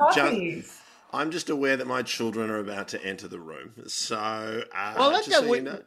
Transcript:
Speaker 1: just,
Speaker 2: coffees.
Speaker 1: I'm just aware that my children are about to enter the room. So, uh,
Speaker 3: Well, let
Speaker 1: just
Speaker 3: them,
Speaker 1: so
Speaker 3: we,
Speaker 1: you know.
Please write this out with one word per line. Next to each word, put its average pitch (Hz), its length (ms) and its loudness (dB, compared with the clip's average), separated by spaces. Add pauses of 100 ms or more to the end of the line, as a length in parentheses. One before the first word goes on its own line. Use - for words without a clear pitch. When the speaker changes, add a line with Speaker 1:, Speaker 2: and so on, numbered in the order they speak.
(140)
Speaker 1:
just, - 20 4 (140)
Speaker 2:
coffees. 170 500 -4 (320)
Speaker 1:
I'm 147 200 0
just 170 180 -4
aware 135 260 2
that 127 120 -2
my 127 140 2
children 113 480 -2
are 110 100 0
about 101 280 -6
to - 160 -8
enter 95 220 -6
the 90 140 -12
room. 78 320 -14 (160)
So, - 280 -4 (560)
uh, - 240 -4
Speaker 3:
Well, 277 140 6
let 415 140 2
Speaker 1:
just - 60 -4
Speaker 3:
them, 302 140 6
Speaker 1:
so 233 60 2
Speaker 3:
we, 240 80 4
Speaker 1:
you 269 60 -4
know. 196 220 -8